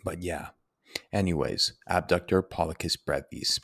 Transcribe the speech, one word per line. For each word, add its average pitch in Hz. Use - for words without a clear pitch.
but 87
yeah. 82
Anyways, 87
abductor 90
pollicis -
brevis. -